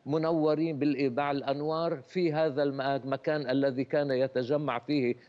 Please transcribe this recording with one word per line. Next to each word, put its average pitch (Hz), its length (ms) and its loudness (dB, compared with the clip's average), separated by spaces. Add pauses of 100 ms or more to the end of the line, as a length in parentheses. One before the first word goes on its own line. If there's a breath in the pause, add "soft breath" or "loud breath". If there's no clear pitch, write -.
منورين 156 720 0
بالإ-، 139 340 2
بالأنوار 143 880 -2
في 175 320 0
هذا 151 300 0
الم-، 139 180 0
المكان 135 720 -2
الذي 135 340 2
كان 147 260 0
يتجمع 131 680 0
فيه 127 360 0 (140)